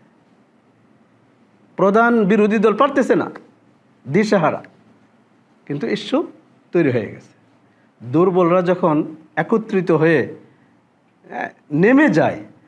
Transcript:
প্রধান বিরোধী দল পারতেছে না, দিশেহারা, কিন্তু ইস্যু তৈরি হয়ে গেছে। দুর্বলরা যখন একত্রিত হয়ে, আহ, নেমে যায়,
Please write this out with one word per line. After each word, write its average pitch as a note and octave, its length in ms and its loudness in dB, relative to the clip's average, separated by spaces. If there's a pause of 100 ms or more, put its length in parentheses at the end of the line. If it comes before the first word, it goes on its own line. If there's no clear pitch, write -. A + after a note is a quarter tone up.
(1800)
প্রধান A3 480 2
বিরোধী G#3 340 2
দল G#3+ 180 2
পারতেছে C#4 380 0
না, D3+ 160 -4 (840)
দিশেহারা, F3+ 500 0 (1040)
কিন্তু D3 200 -8
ইস্যু B3+ 400 -4 (460)
তৈরি D#3+ 180 2
হয়ে A2+ 160 -2
গেছে। - 260 -18 (720)
দুর্বলরা F3 600 2
যখন E3+ 540 -2 (200)
একত্রিত F#3+ 540 -2
হয়ে, D#3 440 0 (960)
আহ, - 180 -10 (240)
নেমে B3 360 4
যায়, B2+ 320 0 (260)